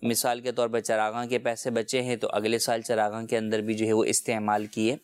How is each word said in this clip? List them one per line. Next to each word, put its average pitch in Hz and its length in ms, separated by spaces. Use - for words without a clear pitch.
مثال 120 380
کے 123 120
طور 117 180
پر 117 100
چراغاں 110 460
کے 120 140
پیسے 120 300
بچے 117 320
ہیں 123 140
تو 110 160
اگلے 110 280
سال 117 220
چراغاں 110 420
کے 113 140
اندر 110 240
بھی 110 120
جو 110 120
ہے 110 80
وہ 110 100
استعمال 107 640
کیے 110 380